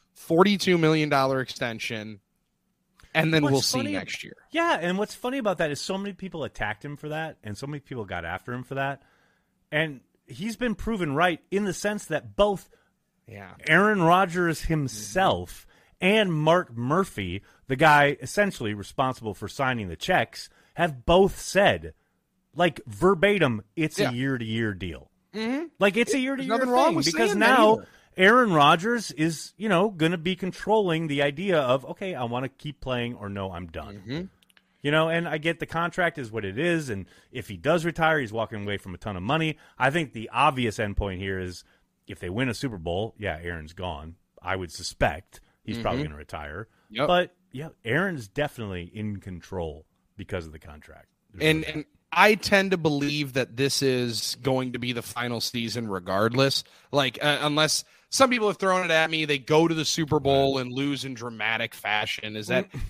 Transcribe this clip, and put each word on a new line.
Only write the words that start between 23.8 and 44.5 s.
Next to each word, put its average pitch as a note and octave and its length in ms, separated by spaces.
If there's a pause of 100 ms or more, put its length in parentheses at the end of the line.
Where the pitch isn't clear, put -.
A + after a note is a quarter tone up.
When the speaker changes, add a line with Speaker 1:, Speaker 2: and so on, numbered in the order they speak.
Speaker 1:
Yeah. F3+ 120
Speaker 2:
a B2 40
year-to-year A#2 600
deal. E2+ 360 (240)
Speaker 1:
Mm-hmm. B3 320 (120)
Speaker 2:
Like, G3 180
it's A3+ 140
a A#3 40
Speaker 1:
There's C4 100
Speaker 2:
year-to-year C4+ 240
Speaker 1:
nothing B3 220
wrong B3+ 180
Speaker 2:
thing E4 80
Speaker 1:
with - 100
Speaker 2:
because E4 240
Speaker 1:
saying G#3 100
that B3 180
Speaker 2:
now A3 200
Speaker 1:
either. - 100 (280)
Speaker 2:
Aaron G#3+ 360
Rodgers E3+ 600
is, D#3 440
you A3 120
know, G3+ 220
gonna E3+ 280
be F3+ 160
controlling F3+ 760
the C#3+ 140
idea D#3 380
of, B2+ 240
"Okay, F3 300
I B2 100
wanna B2 240
keep - 320
playing A#2+ 340
or G#2 140
no, G2 240
I'm F2 140
done." D#2 320
Speaker 1:
Mm-hmm. B2+ 240 (580)
Speaker 2:
You C#3+ 100
know, D#3+ 180
and E3+ 200
I D#3 100
get D#3+ 220
the D3+ 60
contract E3+ 520
is A#2 140
what A2 120
it F#2+ 140
is, E3 300
and F#2+ 180 (240)
if - 180
he G2 80
does D#3 280
retire, D#3+ 360
he's G#2+ 120
walking A2 300
away G2+ 160
from F#2 160
a - 40
ton G2+ 180
of F2+ 60
money. D#3 360 (200)
I C3 120
think D3+ 240
the A2 180
obvious B2+ 460
endpoint G2+ 400
here F#2+ 200
is F2+ 260 (420)
if G2+ 140
they F2+ 100
win B2 180
a A2 60
Super A#2 240
Bowl, F2 400
yeah, F#2 240
Aaron's E2 320
gone. E2 420 (240)
I F#2 160